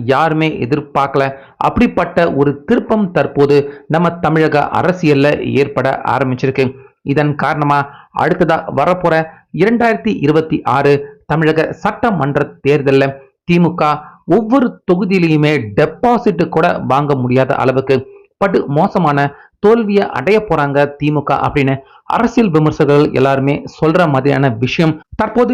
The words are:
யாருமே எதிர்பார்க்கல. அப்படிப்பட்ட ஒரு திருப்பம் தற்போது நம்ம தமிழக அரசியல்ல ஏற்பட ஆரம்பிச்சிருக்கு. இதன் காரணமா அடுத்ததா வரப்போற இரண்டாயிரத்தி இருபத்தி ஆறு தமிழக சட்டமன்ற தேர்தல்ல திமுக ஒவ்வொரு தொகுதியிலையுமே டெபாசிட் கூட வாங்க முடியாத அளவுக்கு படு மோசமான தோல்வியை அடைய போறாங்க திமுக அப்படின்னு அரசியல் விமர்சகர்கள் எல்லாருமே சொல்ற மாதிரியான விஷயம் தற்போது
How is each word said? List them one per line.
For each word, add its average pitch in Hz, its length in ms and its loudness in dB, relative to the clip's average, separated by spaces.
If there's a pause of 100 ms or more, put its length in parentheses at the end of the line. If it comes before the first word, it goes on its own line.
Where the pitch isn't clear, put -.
யாருமே 156 420 2 (120)
எதிர்பார்க்கல. 139 640 -2 (360)
அப்படிப்பட்ட 175 720 0
ஒரு 143 180 2 (120)
திருப்பம் 220 480 -2
தற்போது 143 460 2 (300)
நம்ம 165 320 0
தமிழக 151 540 2
அரசியல்ல 147 560 2 (240)
ஏற்பட 127 340 0 (200)
ஆரம்பிச்சிருக்கு. 131 580 -2 (400)
இதன் 147 300 0
காரணமா 147 440 -2 (380)
அடுத்ததா 165 400 0 (160)
வரப்போற 170 420 0 (400)
இரண்டாயிரத்தி 220 640 0
இருபத்தி 151 400 0 (100)
ஆறு 139 240 2 (320)
தமிழக 156 520 0
சட்டமன்ற 165 640 -2 (180)
தேர்தல்ல 135 480 2 (360)
திமுக 170 400 2 (460)
ஒவ்வொரு 226 380 2 (160)
தொகுதியிலையுமே 170 680 0 (200)
டெபாசிட் 170 760 0
கூட 165 180 0 (180)
வாங்க 139 300 0
முடியாத 127 400 0
அளவுக்கு 131 420 0 (400)
படு 196 220 0 (100)
மோசமான 151 500 0 (400)
தோல்வியை 208 440 2 (100)
அடைய 139 260 0
போறாங்க 143 400 0 (160)
திமுக 147 420 -2
அப்படின்னு 135 360 0 (360)
அரசியல் 233 420 0
விமர்சகர்கள் 151 640 2
எல்லாருமே 135 380 2 (160)
சொல்ற 160 380 0
மாதிரியான 135 380 0 (120)
விஷயம் 156 360 0 (200)
தற்போது 233 400 0